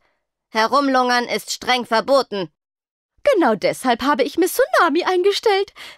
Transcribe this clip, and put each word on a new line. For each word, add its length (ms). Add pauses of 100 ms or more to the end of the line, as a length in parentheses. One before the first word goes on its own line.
(500)
herumlungern 760
ist 260
streng 360
verboten." 680 (800)
"Genau 200
deshalb 480
habe 200
ich 140
Miss 180
Tsunami 500
eingestellt. 680 (260)